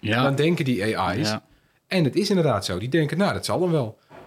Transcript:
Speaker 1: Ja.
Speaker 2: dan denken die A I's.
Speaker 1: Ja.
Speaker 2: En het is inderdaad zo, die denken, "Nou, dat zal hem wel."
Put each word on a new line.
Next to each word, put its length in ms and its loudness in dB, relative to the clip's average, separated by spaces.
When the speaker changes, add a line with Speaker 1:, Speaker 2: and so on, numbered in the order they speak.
Speaker 1:
Ja. 220 0
Speaker 2:
dan 120 2
denken 300 2
die 340 0
A 180 0
I's. 120 0
Speaker 1:
Ja. 160 -4
Speaker 2:
En 180 2
het 120 0
is 120 0
inderdaad 360 2
zo, 140 -4
die 100 -6
denken, 300 0
"Nou, 140 2
dat 120 -6
zal 180 -2
hem 80 0
wel." 280 -2